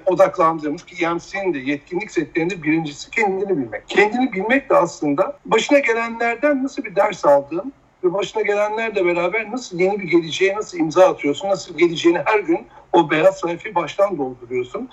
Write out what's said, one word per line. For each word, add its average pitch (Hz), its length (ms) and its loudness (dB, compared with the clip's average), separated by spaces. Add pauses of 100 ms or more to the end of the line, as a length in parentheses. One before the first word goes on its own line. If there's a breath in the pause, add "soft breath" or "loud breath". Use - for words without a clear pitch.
odaklandığımız 165 760 2
ki 175 200 -6
E 165 40 0
M 170 120 -2
C'nin 190 340 -4
de 139 40 -4
yetkinlik 147 520 -6
setlerinde 165 520 -2
birincisi 151 480 -2
kendini 196 380 0
bilmek. 139 400 -4
Kendini 214 440 2
bilmek 220 380 -2
de 190 60 4
aslında 165 680 0
başına 220 340 4
gelenlerden 233 840 0
nasıl 277 200 -8
bir 170 120 -6
ders 294 280 0
aldığın 277 480 2 (320)
ve 175 80 4
başına 202 300 -2
gelenlerle 208 600 0
beraber 180 460 0
nasıl 226 280 -10
yeni 196 220 2
bir 190 40 -8
geleceğe 170 520 0
nasıl 202 220 -10
imza 160 300 6
atıyorsun, 151 400 -2
nasıl 180 300 -4
geleceğini 170 460 4
her 427 140 2
gün 359 280 -2 (260 loud breath)
o 165 180 4
beyaz 165 280 2
sayfayı 175 360 -6
baştan 180 440 0
dolduruyorsun. 127 760 -6